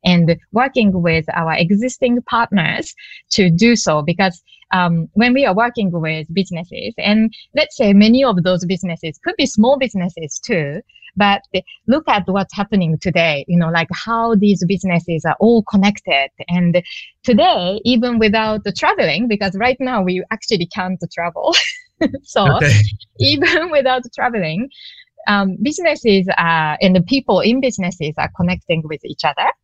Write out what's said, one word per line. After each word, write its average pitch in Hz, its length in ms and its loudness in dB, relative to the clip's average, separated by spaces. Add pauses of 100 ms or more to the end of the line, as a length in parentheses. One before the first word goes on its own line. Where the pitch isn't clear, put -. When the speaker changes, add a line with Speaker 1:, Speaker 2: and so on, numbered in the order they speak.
Speaker 1:
and 170 340 4 (140)
working 240 400 2 (100)
with 160 320 0
our 160 200 -2
existing 240 720 0
partners 226 680 -2 (380)
to 185 180 4
do 220 280 4
so. 151 240 0
Because, 175 340 -2 (380)
um, 170 400 0
when 247 200 2
we 269 120 2
are 185 100 2
working 233 360 0
with 156 420 -4
businesses, 180 640 -6
and 220 360 0 (220)
let's 294 220 -2
say 208 160 4
many 226 320 6
of 180 180 0
those 180 220 0
businesses 170 580 -6
could 359 140 -4
be 294 80 0
small 247 320 2
businesses 175 600 -6 (120)
too, 160 320 -2 (340)
but 202 260 0 (460)
look 269 200 0
at 208 200 0
what's 190 280 -4
happening 185 420 -2 (100)
today, 165 400 0
you 175 100 2
know, 165 120 2
like, 165 220 -2
how 226 440 -2
these 196 280 2 (100)
businesses 170 520 -2
are 156 140 0
all 226 240 4
connected. 190 680 0 (180)
And 175 340 2 (420)
today, 214 600 2
even 240 360 0
without 214 440 0
the 202 80 -6
traveling, 240 560 0
because 202 300 -2
right 247 220 0
now 254 240 -2
we 185 280 -2
actually 185 360 -4
can't 185 340 -6 (100)
travel. 175 480 -4
<laughs> - 40 -2 (600)
So - 180 -2 (160)
Speaker 2:
Okay. 135 220 4 (400)
Speaker 1:
even 320 520 0
<laughs> 302 60 2
without 254 260 0 (120)
traveling, 233 540 -4 (580)
um, 196 340 0
businesses 240 760 0
are, 160 440 0
and 185 140 4
the 180 60 4
people 202 400 0
in 240 180 2
businesses 175 580 -4
are 147 200 -4
connecting 175 480 -2
with 151 180 -10
each - 220 -10
other 175 240 -2 (140)